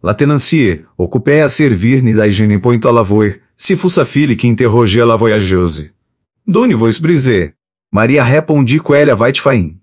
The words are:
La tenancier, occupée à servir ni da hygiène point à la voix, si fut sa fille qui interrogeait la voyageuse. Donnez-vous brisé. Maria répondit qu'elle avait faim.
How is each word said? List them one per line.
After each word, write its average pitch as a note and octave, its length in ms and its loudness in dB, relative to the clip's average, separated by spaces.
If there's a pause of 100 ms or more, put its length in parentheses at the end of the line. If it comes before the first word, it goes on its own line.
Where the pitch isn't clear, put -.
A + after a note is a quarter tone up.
La F#2 100 -2
tenancier, C#3 720 0 (100)
occupée C3 460 0
à C#3+ 80 0
servir B2+ 540 0
ni A2+ 100 0
da G#2+ 140 2
hygiène G#2 340 0
point A#2+ 240 0
à B2 60 2
la A#2+ 100 2
voix, G#2 320 0 (220)
si - 200 -2
fut F#3 140 -2
sa D#3+ 160 0
fille C#3 320 -2
qui B2 100 -2
interrogeait A#2 580 2
la A2+ 100 2
voyageuse. F#2 760 -2 (540)
Donnez-vous E3+ 560 0
brisé. B2+ 540 0 (360)
Maria A#2+ 320 0
répondit C#3+ 560 0
qu'elle D3 300 2
avait A#2+ 240 0
faim. A2+ 380 -2 (120)